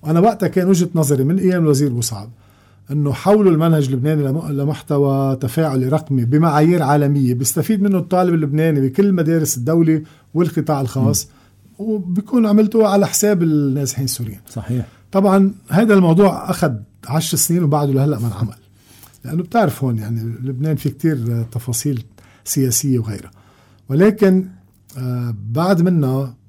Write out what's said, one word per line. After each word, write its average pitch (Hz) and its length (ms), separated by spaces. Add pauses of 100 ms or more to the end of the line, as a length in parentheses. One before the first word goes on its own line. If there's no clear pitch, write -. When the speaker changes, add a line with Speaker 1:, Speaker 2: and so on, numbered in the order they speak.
Speaker 1:
أنا 160 140
وقتها 196 280
كان 180 200
وجهة 180 280
نظري 139 280
من 165 160
أيام 185 240
الوزير 143 300
مصعب 113 360 (640)
إنه 143 220
حولوا 196 380
المنهج 160 360
اللبناني 143 360
لم-، 151 280
لمحتوى 139 840
تفاعلي 131 520
رقمي 135 380
بمعايير 156 580
عالمية 139 500
بيستفيد 156 480
منه 196 160
الطالب 180 360
اللبناني 151 480
بكل 190 320
مدارس 165 440
الدولة 160 440 (320)
والقطاع 156 480
الخاص، 113 460 (520)
Speaker 2:
مم. 202 60
Speaker 1:
وبيكون 208 600
عملته 214 420
على 196 200
حساب 202 360
النازحين 139 600
السوريين. 110 340 (100)
Speaker 2:
صحيح. 120 360 (260)
Speaker 1:
طبعا 196 400 (180)
هذا 214 240
الموضوع 185 560
أخذ 175 220 (360)
عشر 160 300
سنين 170 260
وبعده 147 300
لهلأ 135 260
ما 117 80
انعمل، 104 280 (680)
لأنه 156 180
بتعرف 175 400
هون 123 140
يعني 110 240 (220)
لبنان 139 320
في 143 140
كتير 120 600
تفاصيل 123 520 (420)
سياسية 131 540
وغيرها. 101 320 (580)
ولكن، 190 560 (520)
آه، 123 380 (160)
بعد 170 300
منا 139 520 (160)